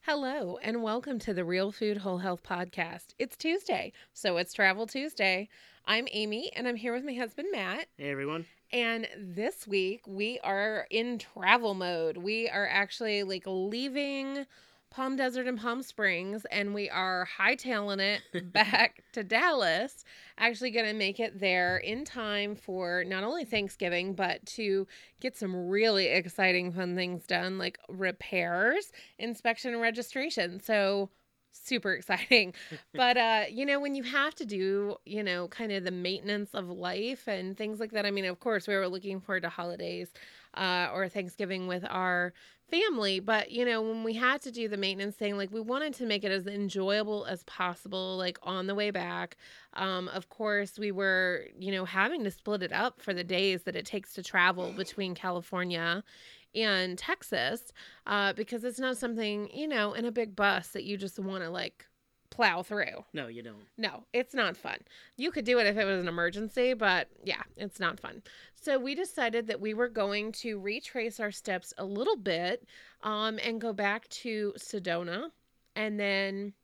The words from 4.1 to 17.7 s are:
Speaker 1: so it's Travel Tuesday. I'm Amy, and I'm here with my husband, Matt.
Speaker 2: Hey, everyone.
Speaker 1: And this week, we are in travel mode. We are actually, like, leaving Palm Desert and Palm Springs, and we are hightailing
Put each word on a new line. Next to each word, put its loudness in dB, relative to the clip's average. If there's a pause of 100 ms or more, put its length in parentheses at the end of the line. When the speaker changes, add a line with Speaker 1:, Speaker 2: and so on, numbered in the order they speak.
Speaker 1:
so 0
it's 0
Travel 4
Tuesday. 0 (380)
I'm 2
Amy, -2
and -2
I'm 0
here -2
with -2
my -4
husband, -4
Matt. -2 (100)
Speaker 2:
Hey, -4
everyone. -2 (260)
Speaker 1:
And 0
this -4
week, 0
we -4
are 0
in 0
travel 4
mode. 0
We 0
are 0
actually, 0
like, -4
leaving -2 (440)
Palm -4
Desert 0
and -2
Palm -2
Springs, 0
and -2
we -2
are 0 (120)
hightailing 2